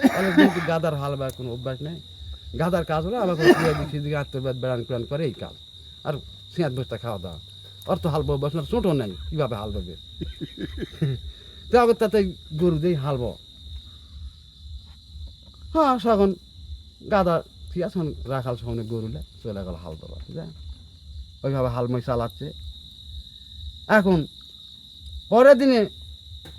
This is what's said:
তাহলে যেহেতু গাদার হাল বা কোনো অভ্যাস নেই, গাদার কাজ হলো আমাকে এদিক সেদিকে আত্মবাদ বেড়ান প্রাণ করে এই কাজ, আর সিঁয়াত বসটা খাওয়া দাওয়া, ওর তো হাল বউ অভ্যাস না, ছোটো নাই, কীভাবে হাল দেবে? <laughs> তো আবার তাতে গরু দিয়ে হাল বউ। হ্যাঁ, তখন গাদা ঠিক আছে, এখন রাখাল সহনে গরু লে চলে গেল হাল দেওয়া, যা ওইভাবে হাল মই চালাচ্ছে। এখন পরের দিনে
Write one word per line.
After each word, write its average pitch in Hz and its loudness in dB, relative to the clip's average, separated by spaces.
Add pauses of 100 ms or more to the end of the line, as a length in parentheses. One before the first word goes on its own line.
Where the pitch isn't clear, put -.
(100)
তাহলে 190 0
যেহেতু 190 8
গাদার 165 0
হাল 143 -2
বা 135 -4
কোনো 123 -8
অভ্যাস 127 -6
নেই, 160 -8 (600)
গাদার 170 0
কাজ 160 0
হলো 208 -2
আমাকে 170 0
এদিক 151 4
সেদিকে 147 -4
আত্মবাদ 135 -4
বেড়ান 127 -2
প্রাণ 120 -4
করে 143 -4
এই 117 -2
কাজ, - -12 (500)
আর 151 -4 (380)
সিঁয়াত 156 0
বসটা 120 -4
খাওয়া 113 -6
দাওয়া, 85 -10 (480)
ওর 180 0
তো 175 0
হাল 147 0
বউ 143 0
অভ্যাস 139 -2
না, 160 -2
ছোটো 208 2
নাই, 117 0 (180)
কীভাবে 139 -2
হাল 107 -6
দেবে? 90 -8 (960)
<laughs> - -6
তো 214 2
আবার 233 6
তাতে 214 4 (360)
গরু 160 4
দিয়ে 170 2
হাল 143 0
বউ। 107 -2 (2500)
হ্যাঁ, 294 4 (100)
তখন 202 6 (800)
গাদা 180 4 (360)
ঠিক 175 -4
আছে, 190 -4
এখন 156 -2 (180)
রাখাল 127 -2
সহনে 117 -6
গরু 110 -4
লে 147 -8 (220)
চলে 104 -6
গেল 90 -8
হাল 80 -10
দেওয়া, - -14 (180)
যা 160 -10 (1000)
ওইভাবে 135 0
হাল 120 -2
মই 120 -2
চালাচ্ছে। 120 -2 (1500)
এখন 185 6 (1120)
পরের 254 10
দিনে 262 6 (800)